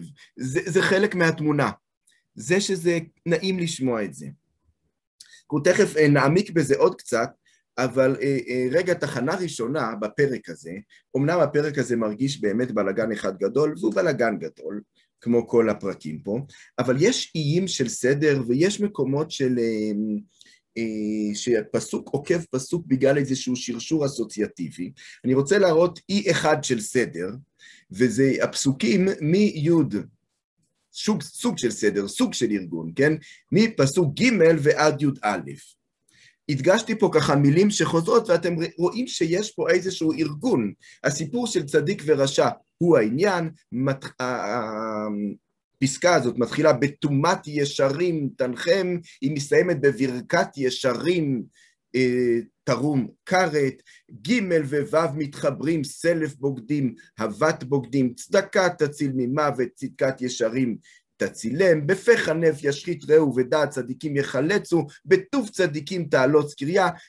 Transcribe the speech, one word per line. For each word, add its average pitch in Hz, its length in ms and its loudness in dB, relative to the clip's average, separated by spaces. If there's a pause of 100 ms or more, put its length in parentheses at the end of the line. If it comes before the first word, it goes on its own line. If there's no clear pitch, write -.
(380)
זה, 131 280 -4
זה 185 160 2
חלק 190 340 2
מהתמונה. 151 560 0 (680)
זה 170 220 0
שזה 175 380 -2 (260)
נעים 185 340 0
לשמוע 127 440 -2
את 85 100 -10
זה. 71 120 -18 (1160)
אנחנו 147 160 -2
תכף, 180 380 2
אה, 156 100 6
נעמיק 147 420 4
בזה 135 280 2
עוד 131 180 4
קצת, 120 340 -4 (480)
אבל, 131 440 2
אה, 139 160 0 (100)
אה, 127 240 -2
רגע, 175 220 2
תחנה 151 420 -4
ראשונה 139 680 -4
בפרק 123 480 -2
הזה, 82 220 -14 (460)
אמנם 151 220 2
הפרק 147 380 0
הזה 120 180 -2
מרגיש 113 460 -4
באמת 107 300 -2
בלגן 104 400 -2
אחד 101 260 -6
גדול, 139 400 0
והוא 202 160 -2
בלגן 127 440 0
גדול, 82 440 -10 (400)
כמו 120 260 2
כל 113 220 4
הפרקים 87 500 -6
פה, 101 200 -4 (400)
אבל 123 200 0
יש 220 360 0
איים 165 320 0
של 135 220 -4
סדר, 139 580 2
ויש 170 340 0
מקומות 151 500 -2
של... 127 280 -2
אה, 110 320 0 (840)
אה, 107 580 -4
שפסוק - 720 -2
עוקב 165 320 -2 (100)
פסוק 147 360 -4
בגלל 135 300 2
איזשהו 131 380 -2
שרשור 123 500 -4
אסוציאטיבי. 101 840 -6 (340)
אני 127 80 2
רוצה 139 240 2
להראות 170 420 4 (100)
אי 202 220 2
אחד 156 320 2
של 120 160 0
סדר, 92 500 -2 (640)
וזה 120 500 2
הפסוקים 180 640 0 (140)
מיוד, 160 760 2 (960)
סוג, 208 280 -2
סוג - 360 -6
של 117 140 -2
סדר, 101 360 0
סוג - 260 -2
של 110 180 0
ארגון, 82 440 -6
כן? 143 180 2 (380)
מפסוק 180 680 2
ג' 180 40 0 (360)
ועד 143 420 2
י"א. 147 80 2 (1400)
הדגשתי 185 500 2
פה 190 140 4
ככה 147 220 4
מילים 147 340 6
שחוזרות, 202 600 2
ואתם 170 300 2
ר-, 165 60 -2 (120)
רואים 180 300 -2
שיש 190 440 -2
פה 160 180 -2
איזשהו 175 440 0
ארגון. 147 600 -2 (300)
הסיפור 160 440 -4
של 175 180 -2
צדיק 156 400 -2
ורשע 139 440 4 (280)
הוא 165 200 4
העניין, 160 520 0 (220)
מת-, 135 340 -4 (140)
ה-, 127 40 -6
ה-, 110 840 -4 (720)
הפסקה 170 380 2
הזאת 120 220 0
מתחילה 147 360 2
"בטומאת 143 720 0
ישרים 147 920 -2
תנחם", 175 600 0 (240)
היא 139 100 0
מסתיימת 151 500 0
"בברכת 123 640 0 (100)
ישרים, 135 840 0 (520)
אה, 123 440 2 (240)
תרום 139 440 -2 (180)
כרת", 151 560 0 (460)
ג' 185 40 2 (380)
וו' 147 280 -2 (180)
מתחברים, 147 680 -2
"סלף 160 520 -2
בוגדים, 135 600 -4 (220)
הבת 110 460 -2
בוגדים, 127 500 0
צדקה 196 560 0
תציל 147 460 -2
ממוות, 131 600 -2
צדקת 131 460 -4
ישרים 123 560 -2 (400)
תצילם, 147 720 0
בפה 196 300 4
חנף 160 460 0
ישחית 143 460 -4
רעהו, 151 260 6
ודעת 131 340 2
צדיקים 127 460 -6
יחלצו, 147 720 0 (180)
בטוב 190 440 0
צדיקים 165 560 -2
תעלוץ 147 480 4
קריה". 175 360 0 (200)